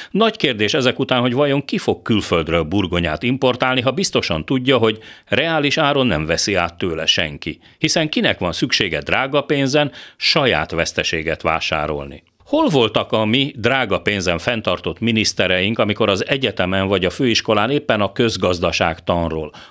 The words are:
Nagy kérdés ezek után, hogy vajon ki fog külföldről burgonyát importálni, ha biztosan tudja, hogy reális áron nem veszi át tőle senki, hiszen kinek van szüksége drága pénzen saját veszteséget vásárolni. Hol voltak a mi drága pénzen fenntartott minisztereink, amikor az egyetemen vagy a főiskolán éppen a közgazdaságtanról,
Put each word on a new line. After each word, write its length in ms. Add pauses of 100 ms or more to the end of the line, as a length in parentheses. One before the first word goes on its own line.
(120)
Nagy 260
kérdés 360
ezek 260
után, 200
hogy 140
vajon 320
ki 120
fog 240
külföldről 600
burgonyát 600
importálni, 580
ha 100
biztosan 540
tudja, 320
hogy 220 (260)
reális 520
áron 300
nem 180
veszi 300
át 220
tőle 280
senki, 540 (180)
hiszen 320
kinek 300
van 120
szüksége 480
drága 420
pénzen 500 (260)
saját 540
veszteséget 720
vásárolni. 840 (220)
Hol 220
voltak 440
a 140
mi 300
drága 460
pénzen 360
fenntartott 600
minisztereink, 800
amikor 300
az 180
egyetemen 600
vagy 180
a 40
főiskolán 600
éppen 320
a 100
közgazdaságtanról, 1400 (200)